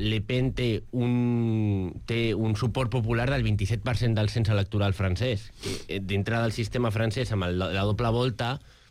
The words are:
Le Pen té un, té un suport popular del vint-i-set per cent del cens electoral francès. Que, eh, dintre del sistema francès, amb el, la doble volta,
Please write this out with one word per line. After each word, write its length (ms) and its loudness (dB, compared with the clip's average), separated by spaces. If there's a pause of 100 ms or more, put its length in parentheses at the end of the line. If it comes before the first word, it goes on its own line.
Le 240 0
Pen 320 0
té 140 0 (220)
un, 1000 2 (140)
té 260 0
un 240 0
suport 360 -2
popular 360 0
del 160 0
vint-i-set 400 0
per 160 0
cent 160 4
del 160 2
cens 160 0
electoral 480 2
francès. 540 0 (100)
Que, 140 -6 (220)
eh, 40 -4
dintre 400 0
del 120 2
sistema 380 -2
francès, 420 0
amb 120 0
el, 160 0
la 240 0
doble 240 0
volta, 460 0 (360)